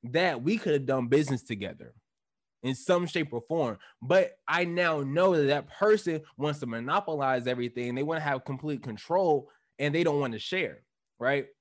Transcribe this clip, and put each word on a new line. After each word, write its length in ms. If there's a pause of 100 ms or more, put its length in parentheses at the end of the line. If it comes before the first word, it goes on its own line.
that 400
we 160
could 160
have 100
done 240
business 340
together 520 (680)
in 120
some 320
shape 260
or 160
form. 300 (240)
But 300 (140)
I 180
now 360
know 340
that 100
that 260
person 500 (160)
wants 240
to 60
monopolize 800
everything. 480
They 80
wanna 180
have 240
complete 380
control 680 (300)
and 160
they 100
don't 160
wanna 180
share, 440 (360)
right? 280 (140)